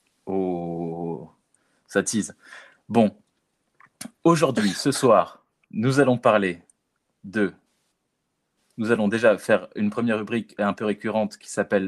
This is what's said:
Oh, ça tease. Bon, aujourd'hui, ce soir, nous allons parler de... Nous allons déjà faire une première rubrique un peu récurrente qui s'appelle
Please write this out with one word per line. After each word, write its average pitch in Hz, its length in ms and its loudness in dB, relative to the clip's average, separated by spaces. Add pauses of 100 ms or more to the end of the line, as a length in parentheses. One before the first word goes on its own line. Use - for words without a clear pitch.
(260)
Oh, 85 1040 -6 (580)
ça 98 160 0
tease. - 320 -4 (540)
Bon, 107 260 2 (1120)
aujourd'hui, 135 460 2
ce 139 200 -2
soir, 107 540 2 (260)
nous 131 300 0
allons 127 160 4
parler 98 440 2 (600)
de... 98 300 -2 (1200)
Nous 113 140 0
allons 107 160 2
déjà 110 300 2
faire - 380 0
une 104 140 -2
première 117 280 -2
rubrique 110 420 -6
un 101 140 0
peu 117 100 -10
récurrente 107 540 -4
qui - 120 -20
s'appelle 95 380 -2